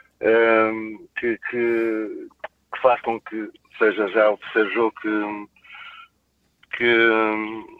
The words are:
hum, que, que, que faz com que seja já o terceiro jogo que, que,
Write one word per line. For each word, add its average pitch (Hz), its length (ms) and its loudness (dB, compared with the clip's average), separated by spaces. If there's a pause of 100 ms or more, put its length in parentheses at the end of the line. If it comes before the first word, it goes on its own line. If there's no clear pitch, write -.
(200)
hum, 110 840 2 (100)
que, 117 220 -4 (120)
que, 113 800 -2 (460)
que - 80 -12
faz 123 200 4
com 113 180 -6
que 110 300 -10 (280)
seja 104 300 2
já 107 220 4
o 104 80 -2
terceiro 107 340 -2
jogo 113 280 0
que, 104 480 -6 (1300)
que, 117 320 4 (720)